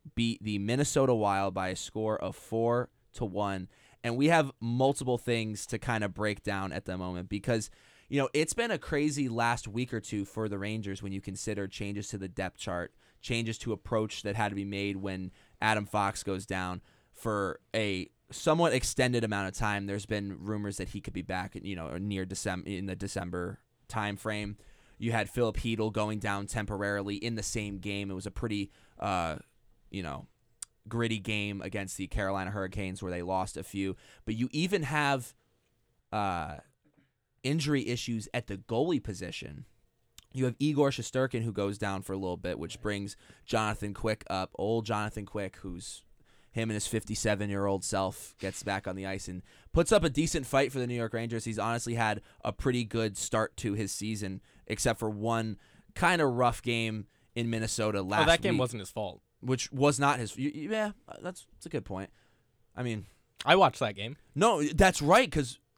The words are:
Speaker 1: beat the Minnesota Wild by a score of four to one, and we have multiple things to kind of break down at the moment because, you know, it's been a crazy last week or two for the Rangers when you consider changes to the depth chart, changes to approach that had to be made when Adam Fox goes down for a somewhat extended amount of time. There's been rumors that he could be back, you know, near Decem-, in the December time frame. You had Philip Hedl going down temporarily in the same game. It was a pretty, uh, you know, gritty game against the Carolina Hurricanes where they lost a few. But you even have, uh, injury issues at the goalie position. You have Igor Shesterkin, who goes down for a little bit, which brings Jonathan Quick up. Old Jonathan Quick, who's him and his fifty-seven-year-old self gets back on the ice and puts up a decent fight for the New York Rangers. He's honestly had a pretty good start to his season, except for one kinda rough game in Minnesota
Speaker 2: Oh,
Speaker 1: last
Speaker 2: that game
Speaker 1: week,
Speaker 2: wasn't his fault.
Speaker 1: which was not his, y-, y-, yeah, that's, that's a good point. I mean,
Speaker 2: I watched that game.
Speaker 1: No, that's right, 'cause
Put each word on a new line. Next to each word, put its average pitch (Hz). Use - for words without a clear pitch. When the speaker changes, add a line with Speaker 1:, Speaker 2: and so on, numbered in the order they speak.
Speaker 1:
beat 117
the 107
Minnesota 127
Wild 98
by 92
a 92
score 110
of -
four 117
to 123
one, 98
and 117
we 143
have 156
multiple 127
things 113
to 113
kind 110
of 92
break 104
down 98
at 87
the 92
moment 90
because, 110
you 139
know, 131
it's 156
been 233
a 175
crazy 147
last 117
week 117
or 117
two 101
for 110
the 101
Rangers 101
when 101
you 98
consider 101
changes 101
to 104
the 95
depth 92
chart, 87
changes 117
to 117
approach 110
that 101
had 104
to 98
be 98
made 101
when 95
Adam 107
Fox 98
goes 95
down 92
for 101
a 101
somewhat 160
extended 123
amount 101
of 92
time. 101
There's 101
been 101
rumors 101
that 92
he 101
could -
be 92
back, 92
you 98
know, 80
near 98
Decem-, 92
in 95
the 95
December 92
time 104
frame. 104
You 113
had 110
Philip 113
Hedl 110
going 107
down 101
temporarily 101
in 117
the 104
same 104
game. 101
It 95
was 92
a 95
pretty, 104
uh, 87
you 95
know, 71
gritty 113
game 101
against 98
the 139
Carolina 98
Hurricanes 95
where 92
they 87
lost 92
a -
few. 98
But 113
you 123
even 175
have, 139
uh, 90
injury 143
issues 117
at 123
the 101
goalie 127
position. 90
You 131
have 120
Igor 143
Shesterkin, 127
who 113
goes 101
down 98
for 95
a 95
little 92
bit, 90
which 82
brings 101
Jonathan 107
Quick 110
up. 92
Old 110
Jonathan 107
Quick, 98
who's 92
him 113
and 104
his 104
fifty-seven-year-old 101
self -
gets 95
back 98
on 95
the 95
ice 95
and 90
puts 170
up 202
a 160
decent 143
fight 135
for 139
the 123
New 123
York 117
Rangers. 113
He's 110
honestly 117
had 110
a 107
pretty 123
good 110
start -
to 101
his 104
season, 101
except 117
for 110
one 110
kinda 170
rough 120
game 113
in 117
Minnesota 110
Speaker 2:
Oh, 98
Speaker 1:
last 104
Speaker 2:
that 165
game 190
Speaker 1:
week, 123
Speaker 2:
wasn't 120
his 92
fault. 101
Speaker 1:
which 127
was 139
not 143
his, 110
y-, 139
y-, 156
yeah, 214
that's, -
that's -
a -
good 131
point. 98
I -
mean, 113
Speaker 2:
I 160
watched 165
that 107
game. 107
Speaker 1:
No, 175
that's 180
right, 185
'cause 131